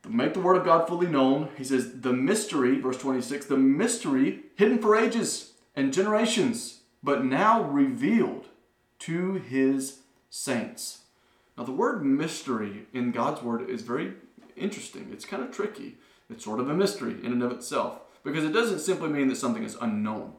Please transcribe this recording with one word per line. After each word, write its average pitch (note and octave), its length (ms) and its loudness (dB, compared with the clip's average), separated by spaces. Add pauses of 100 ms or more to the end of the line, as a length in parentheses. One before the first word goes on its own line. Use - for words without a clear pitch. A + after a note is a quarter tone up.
"To - 40 -18
make C3 240 0
the F#3 80 -4
word F3+ 160 6
of E3+ 80 2
God E3 220 6
fully F3 220 0
known," C#3+ 400 4 (100)
he C3 60 -8
says, B2+ 380 -2
"the B2+ 100 0
mystery," C#3 680 2
verse C3 200 -2
twenty-six, C3 480 -4
"the C3+ 100 2
mystery C#3+ 880 2 (100)
hidden A3+ 240 4
for G#3+ 160 4
ages A3+ 600 0 (200)
and C3+ 180 0
generations, G#3 880 0 (200)
but C3+ 220 0
now F#3+ 400 4
revealed C#3+ 840 2 (540)
to F3+ 340 -4
his C3+ 680 0 (280)
saints." - 680 -6 (560)
Now, A#2+ 80 -8
the C3 60 -6
word F3 320 0
mystery C3 920 -2
in A#2+ 180 -2
God's A#2+ 300 -4
word A#2 260 -4
is A2 140 -6
very D3+ 320 -6 (420)
interesting. - 560 -8
It's - 140 -16
kind G3+ 160 -8
of - 100 -10
tricky. - 460 -8 (320)
It's A2+ 120 -16
sort A2 180 -4
of C3+ 100 -2
a D#3 40 0
mystery F3+ 480 0
in B2 80 -4
and B2 120 0
of B2 100 -2
itself, - 480 -6 (240)
because D3+ 180 -2
it D#3 120 0
doesn't A3 240 2
simply D#3+ 320 -2
mean C#3 180 2
that A#2 80 0
something A2+ 260 -2
is G#2+ 160 -8
unknown. G#2+ 600 -4